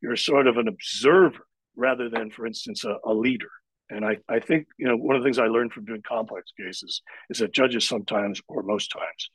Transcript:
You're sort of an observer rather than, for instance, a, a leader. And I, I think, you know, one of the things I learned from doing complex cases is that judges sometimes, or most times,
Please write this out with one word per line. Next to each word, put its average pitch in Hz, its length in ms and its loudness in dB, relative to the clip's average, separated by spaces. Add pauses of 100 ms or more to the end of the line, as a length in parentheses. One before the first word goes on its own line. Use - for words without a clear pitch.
You're 117 140 -4
sort 139 320 4
of 117 100 4
an 117 100 2
observer 135 800 4 (300)
rather 123 340 0
than, 113 220 -4
for 113 160 -8
instance, 110 360 -8
a, 107 220 -4
a 113 80 2
leader. 117 380 0 (380)
And 104 140 -6
I, 107 140 0 (100)
I 117 120 0
think, 156 260 0 (140)
you 131 80 -2
know, 117 100 2
one 131 180 2
of 127 60 2
the 131 60 0
things 127 100 2
I 123 80 4
learned 117 280 2
from 107 120 -14
doing 107 160 -10
complex 110 580 -6
cases 92 440 -10 (260)
is - 100 -10
that 107 140 -2
judges 123 340 2
sometimes, 104 600 -4
or - 160 -6
most 101 260 -4
times, - 460 -10